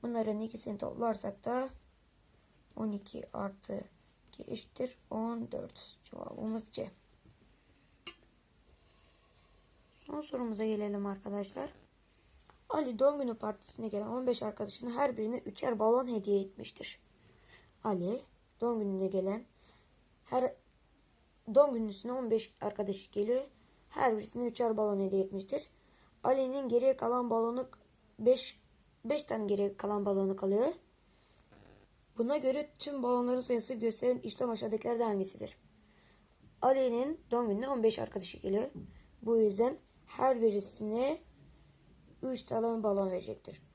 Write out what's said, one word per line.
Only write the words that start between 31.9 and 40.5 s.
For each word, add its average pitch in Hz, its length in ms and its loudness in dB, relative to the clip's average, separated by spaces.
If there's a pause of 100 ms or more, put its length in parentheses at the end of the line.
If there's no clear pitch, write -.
Buna 240 200 2
göre 277 320 0 (100)
tüm 285 240 -4
balonların 247 380 2
sayısı 240 320 -2
gösteren 233 440 0
işlem 240 320 -4
aşağıdakilerde 226 540 0
hangisidir? 202 540 -2 (1040)
Ali'nin 262 600 4 (100)
doğum 240 180 2
gününe 214 200 0
on 254 140 0
beş 220 160 4
arkadaşı - 380 -6
geliyor. 208 320 0 (520)
Bu 233 160 4
yüzden 220 400 4 (280)
her 262 360 2
birisine 220 800 0 (1000)